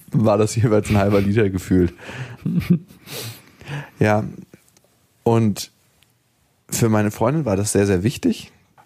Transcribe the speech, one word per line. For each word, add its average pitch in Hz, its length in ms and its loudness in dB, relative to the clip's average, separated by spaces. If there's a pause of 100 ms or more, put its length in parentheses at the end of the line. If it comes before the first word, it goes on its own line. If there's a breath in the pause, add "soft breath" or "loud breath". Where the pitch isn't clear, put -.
<laughs> - 100 -20
war 107 280 2
das 107 180 0
jeweils 107 340 2
ein 104 80 4
halber 101 220 4
Liter 101 300 2
gefühlt. 90 420 0 (520 loud breath)
<laughs> 175 280 0 (1300 loud breath)
Ja, 107 260 2 (1000)
und 113 480 0 (1000)
für 113 220 0
meine 104 200 0
Freundin 131 360 -2
war 98 100 0
das 104 160 -2
sehr, 101 140 2
sehr 92 160 0
wichtig, - 480 -4 (360)